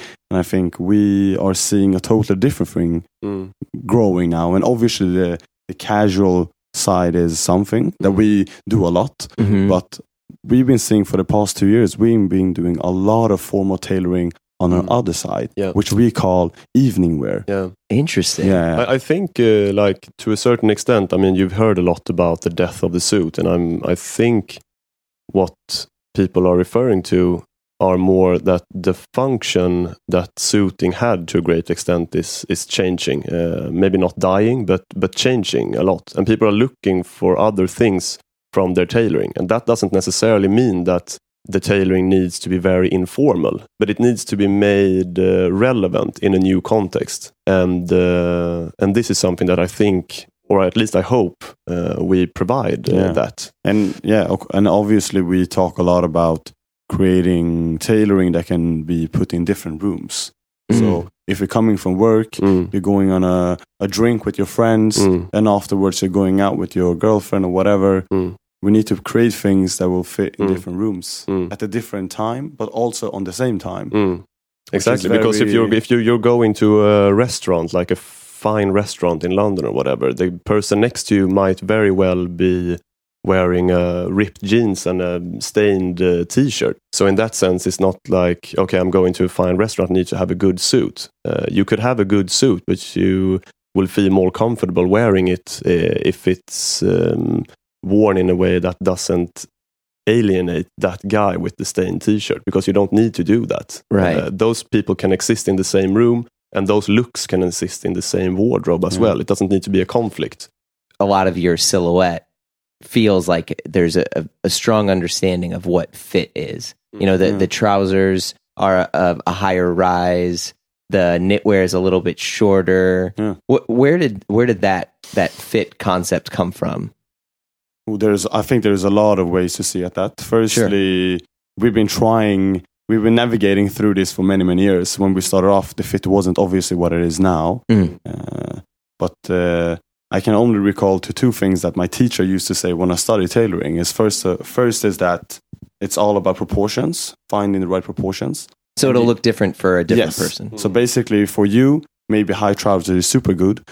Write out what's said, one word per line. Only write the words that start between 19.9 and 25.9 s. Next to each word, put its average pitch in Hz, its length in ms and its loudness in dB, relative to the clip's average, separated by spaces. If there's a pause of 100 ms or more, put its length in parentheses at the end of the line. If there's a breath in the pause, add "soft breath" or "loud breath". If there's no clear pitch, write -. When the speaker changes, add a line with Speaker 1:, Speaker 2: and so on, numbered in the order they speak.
Speaker 2:
to 110 120 -2
a 104 60 0
certain 117 320 2
extent, 104 440 0
I 90 40 2
mean, 95 180 4
you've 92 220 0
heard 107 220 2
a - 20 2
lot 87 280 0
about 85 320 0
the 87 100 -4
death 87 320 -4
of 87 80 0
the 87 80 -2
suit, 87 400 0
and 87 80 0
I'm, 87 360 0
I 90 120 -2
think - 640 -2 (720)
what - 560 -4 (280)